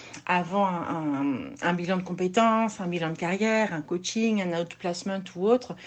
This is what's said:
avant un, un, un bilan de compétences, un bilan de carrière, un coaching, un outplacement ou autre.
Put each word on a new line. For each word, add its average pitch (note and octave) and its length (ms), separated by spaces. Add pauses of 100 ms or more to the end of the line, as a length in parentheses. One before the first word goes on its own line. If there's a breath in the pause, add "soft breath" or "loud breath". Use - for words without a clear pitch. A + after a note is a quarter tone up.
(260 loud breath)
avant F3+ 400
un, D#3+ 560
un, C#3 160 (240)
un F3 120
bilan F3 240
de F3+ 60
compétences, G#3+ 760
un F3+ 60
bilan E3 220
de D#3+ 80
carrière, G3+ 560
un D3+ 80
coaching, G#3 600
un E3+ 180
outplacement F3+ 600 (140)
ou F#3 120
autre. B3 280 (100)